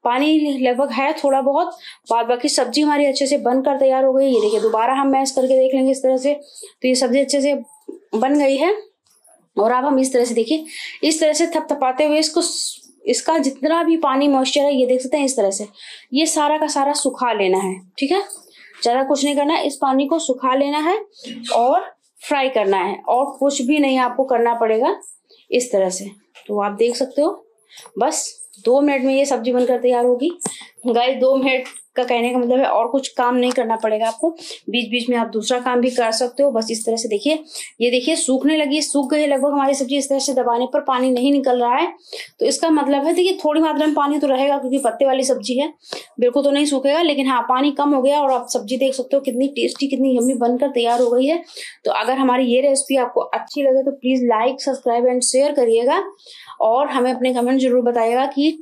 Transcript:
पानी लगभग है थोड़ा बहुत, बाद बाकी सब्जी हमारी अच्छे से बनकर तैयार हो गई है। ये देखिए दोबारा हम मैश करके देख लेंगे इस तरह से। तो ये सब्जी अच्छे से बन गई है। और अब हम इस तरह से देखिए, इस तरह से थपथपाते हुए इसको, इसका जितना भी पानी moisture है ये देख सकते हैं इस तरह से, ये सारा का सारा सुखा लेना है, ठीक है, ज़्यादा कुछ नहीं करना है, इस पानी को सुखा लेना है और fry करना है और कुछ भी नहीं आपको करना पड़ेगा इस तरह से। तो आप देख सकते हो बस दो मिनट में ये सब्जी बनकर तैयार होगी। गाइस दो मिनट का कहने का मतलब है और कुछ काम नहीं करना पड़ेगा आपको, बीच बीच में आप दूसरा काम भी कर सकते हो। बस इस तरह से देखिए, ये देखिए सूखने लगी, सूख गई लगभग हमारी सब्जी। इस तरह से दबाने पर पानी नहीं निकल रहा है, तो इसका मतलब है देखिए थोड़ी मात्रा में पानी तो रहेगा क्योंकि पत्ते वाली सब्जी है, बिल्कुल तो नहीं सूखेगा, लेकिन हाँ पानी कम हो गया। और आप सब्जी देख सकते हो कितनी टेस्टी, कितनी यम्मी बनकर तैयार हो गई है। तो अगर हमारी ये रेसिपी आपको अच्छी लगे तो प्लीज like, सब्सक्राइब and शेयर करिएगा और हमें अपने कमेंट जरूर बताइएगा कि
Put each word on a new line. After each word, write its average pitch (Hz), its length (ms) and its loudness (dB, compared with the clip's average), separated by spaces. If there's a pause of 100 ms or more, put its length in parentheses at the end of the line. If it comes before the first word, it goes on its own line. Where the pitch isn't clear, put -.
पानी 285 560 0
लगभग 254 320 0
है 269 240 -2
थोड़ा 277 260 0
बहुत, 311 340 -2 (340)
बाद 233 180 0
बाकी 247 220 -2
सब्जी 269 320 0
हमारी 294 240 2
अच्छे 269 220 0
से 285 120 0
बनकर 262 400 0
तैयार 269 260 2
हो 262 80 2
गई 269 120 4
है। 269 60 2
ये 226 100 2
देखिए 214 200 0
दोबारा 226 320 0
हम 277 160 0
मैश 269 220 0
करके 262 280 2
देख 262 160 2
लेंगे 262 160 2
इस 269 120 -2
तरह 262 140 2
से। 277 160 0
तो - 540 -8
ये 254 80 4
सब्जी 254 240 2
अच्छे 277 220 0
से 285 120 2 (600)
बन 262 240 2
गई 269 180 2
है। 349 180 2 (800)
और 220 140 2
अब 254 140 0
हम 269 140 2
इस 262 140 0
तरह 247 120 4
से 233 80 -6
देखिए, 269 320 0 (380)
इस 311 160 0
तरह 302 140 2
से 330 140 2
थपथपाते 294 580 -2
हुए 302 140 2
इसको, 311 220 0 (640)
इसका 320 340 0
जितना 294 440 0
भी 330 140 2
पानी 277 300 0
moisture 269 340 2
है 285 120 2
ये 254 120 2
देख 254 160 0
सकते 262 160 -2
हैं 277 80 0
इस 262 120 -2
तरह 196 140 2
से, 202 160 -8 (460)
ये 302 140 2
सारा 302 300 0
का 311 100 0
सारा 294 280 0
सुखा 254 380 -2
लेना 190 260 0
है, 190 140 -4 (240)
ठीक 277 140 -2
है, 392 100 0 (640)
ज़्यादा 247 200 2
कुछ 277 220 0
नहीं 285 100 0
करना 285 180 2
है, - 140 -2
इस 277 100 -4
पानी 269 300 0
को 330 120 0
सुखा 262 360 -2
लेना 285 260 0
है 359 160 0 (580)
और 277 340 2 (320)
fry 269 280 -2
करना 202 300 0
है 185 200 -4
और 247 260 0 (140)
कुछ 277 220 0
भी 294 180 0
नहीं 269 200 2
आपको 262 260 0
करना 233 300 2
पड़ेगा 233 400 0 (560)
इस 247 200 0
तरह 190 200 2
से। 196 180 -10 (380)
तो 208 140 -2
आप 202 120 -2
देख 233 220 0
सकते 269 260 -2
हो 339 100 2 (680)
बस 302 260 0 (400)
दो 247 160 4
मिनट 277 220 2
में 269 120 2
ये 277 100 4
सब्जी 247 280 -2
बनकर 247 260 2
तैयार 247 260 2
होगी। 247 260 0 (560)
गाइस 240 300 0
दो 262 200 2
मिनट 262 300 -2 (280)
का 254 80 0
कहने 240 280 -2
का 247 60 -2
मतलब 247 220 2
है 269 80 2
और 233 200 0
कुछ 269 220 -2
काम 247 260 -2
नहीं 247 160 2
करना 233 240 -2
पड़ेगा 220 320 -2
आपको, 311 220 -2 (400)
बीच 233 200 -4
बीच 240 200 -4
में 247 80 0
आप 226 100 -2
दूसरा 226 320 -4
काम 247 220 0
भी 254 100 0
कर 233 220 0
सकते 247 300 -2
हो। 285 80 4
बस 220 200 -2
इस 226 140 -6
तरह 226 100 0
से 226 140 -6
देखिए, 214 240 0 (460)
ये 240 120 2
देखिए 254 240 0
सूखने 269 420 0
लगी, 294 240 0
सूख 277 300 -2
गई 302 140 2
लगभग 277 260 0
हमारी 277 220 0
सब्जी। 277 240 -2
इस 262 120 -4
तरह 277 100 0
से 269 140 -4
दबाने 240 400 0
पर 294 80 0
पानी 262 300 0
नहीं 247 200 2
निकल 262 280 2
रहा 240 160 2
है, 349 160 0 (480)
तो 226 60 0
इसका - 240 0
मतलब 277 360 2
है 339 80 0
देखिए 359 240 0
थोड़ी 302 240 0
मात्रा 302 240 0
में 302 100 0
पानी 294 240 0
तो 285 80 0
रहेगा 277 300 2
क्योंकि 254 220 -2
पत्ते 233 260 0
वाली 262 180 2
सब्जी 240 340 -2
है, 302 140 -2 (480)
बिल्कुल 247 240 2
तो 277 80 4
नहीं 294 140 2
सूखेगा, 285 360 0
लेकिन 277 260 0
हाँ 254 160 0
पानी 254 300 0
कम 285 220 0
हो 262 60 0
गया। 285 200 2
और 277 100 2
आप 240 180 -2
सब्जी 240 280 -4
देख 262 160 2
सकते 262 220 -4
हो 277 60 2
कितनी 269 300 -2
टेस्टी, 247 360 -4
कितनी 262 300 0
यम्मी 247 180 0
बनकर 247 360 0
तैयार 240 300 0
हो 233 80 2
गई 254 160 2
है। 339 180 -2 (420)
तो - 80 0
अगर 240 240 -2
हमारी 254 280 2
ये 247 160 2
रेसिपी 269 360 0
आपको 247 240 0
अच्छी - 420 -6
लगे 262 200 2
तो 277 100 -2
प्लीज 247 380 0
like, 247 300 0
सब्सक्राइब 254 460 -2
and 247 160 0
शेयर 277 300 2
करिएगा 247 500 2 (580)
और 247 280 2
हमें 254 220 0
अपने 247 220 0
कमेंट 247 260 2
जरूर 254 240 2
बताइएगा 240 440 0
कि 294 340 0